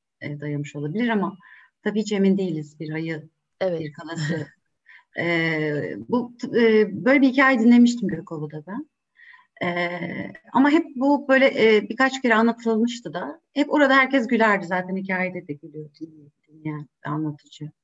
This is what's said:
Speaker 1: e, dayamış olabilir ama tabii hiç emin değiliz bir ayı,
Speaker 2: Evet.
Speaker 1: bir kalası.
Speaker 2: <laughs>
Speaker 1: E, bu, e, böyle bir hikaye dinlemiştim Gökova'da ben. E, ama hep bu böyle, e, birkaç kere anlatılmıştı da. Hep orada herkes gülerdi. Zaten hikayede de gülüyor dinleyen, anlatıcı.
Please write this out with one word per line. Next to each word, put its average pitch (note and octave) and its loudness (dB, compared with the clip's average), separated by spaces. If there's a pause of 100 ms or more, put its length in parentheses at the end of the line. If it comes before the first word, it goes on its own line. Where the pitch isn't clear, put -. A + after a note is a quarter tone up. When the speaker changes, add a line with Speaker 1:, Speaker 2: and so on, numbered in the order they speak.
(220)
Speaker 1:
e, D3 -10
dayamış D3 -8
olabilir E3 -4
ama G3+ -2 (460)
tabii G#3 -2
hiç G#3 -4
emin G3 2
değiliz D#3+ -6
bir D#3 -10
ayı, D#3+ -8 (300)
Speaker 2:
Evet. F3+ -2
Speaker 1:
bir D#3 -10
kalası. D#3+ -6
Speaker 2:
<laughs> - -20 (640)
Speaker 1:
E, D#3 -2 (140)
bu, A#3+ -2 (200)
e, A3 4 (180)
böyle C4+ 4
bir C4+ 6
hikaye C4 2
dinlemiştim A#3+ 6
Gökova'da D#3 -10
ben. B3 -12 (760)
E, F3 -6 (200)
ama C#4 4
hep E4 4 (100)
bu C#4 0
böyle, C4 4
e, G#3 2
birkaç C4 0
kere A#3+ 4
anlatılmıştı A3+ 0
da. B3 -10 (120)
Hep C#4+ -2
orada C#4 4
herkes C4 2
gülerdi. G#3+ 2
Zaten F3+ -4
hikayede F#3 -6
de D3 -8
gülüyor D3+ -16 (600)
dinleyen, D3+ -10 (180)
anlatıcı. D3+ -8 (120)